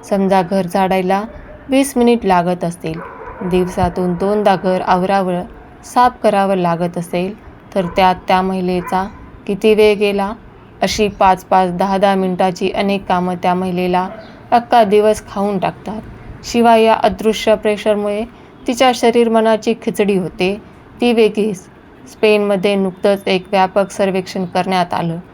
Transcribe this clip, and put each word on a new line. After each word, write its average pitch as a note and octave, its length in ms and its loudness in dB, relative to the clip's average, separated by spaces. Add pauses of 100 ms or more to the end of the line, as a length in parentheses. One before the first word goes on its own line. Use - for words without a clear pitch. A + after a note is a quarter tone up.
समजा G3 320 2
घर F#3 240 -2
झाडायला F#3+ 560 0 (480)
वीस C4+ 280 2
मिनिट A#3+ 280 2
लागत F3+ 380 2
असतील, E3+ 360 -6 (500)
दिवसातून F3+ 640 0
दोनदा G3+ 420 0
घर F#3 260 -2
आवरावं, F#3 600 0 (420)
साफ B3 280 2 (120)
करावं G3 320 2
लागत F3 420 -2
असेल F3+ 360 -6 (420)
तर F#3+ 100 0
त्यात F#3 300 2 (120)
त्या F#3 140 2
महिलेचा F#3 680 -2 (400)
किती G#3+ 260 2
वेळ G#3 240 6
गेला?" G3+ 360 -2 (480)
अशी G3+ 260 0
पाच F#3+ 380 2
पाच, F#3+ 320 2
दहा G3 200 0
दहा G3 180 2
मिनिटाची F#3+ 560 -2
अनेक G3+ 340 -2
कामं F3+ 300 -2
त्या F3+ 180 -2
महिलेला F3+ 560 -2 (420)
अख्खा A#3+ 320 4
दिवस G#3 440 2
खाऊन G3+ 300 -4
टाकतात. F3 440 -6 (420)
शिवाय A#3 400 4
या A3 100 4
अदृश्य G#3+ 640 0
प्रेशरमुळे G#3 680 -2 (440)
तिच्या B3+ 280 2
शरीर A#3 340 2
मनाची A3 520 2
खिचडी G3+ 360 0
होते, F3+ 440 -4 (400)
ती A#3+ 120 2
वेगळीच. G#3+ 480 0 (500)
स्पेनमध्ये G3+ 640 2
नुकतंच G3 520 0
एक F#3+ 240 -2
व्यापक F#3+ 400 0
सर्वेक्षण F#3+ 540 -4
करण्यात F3+ 480 -2
आलं. E3+ 240 -4 (160)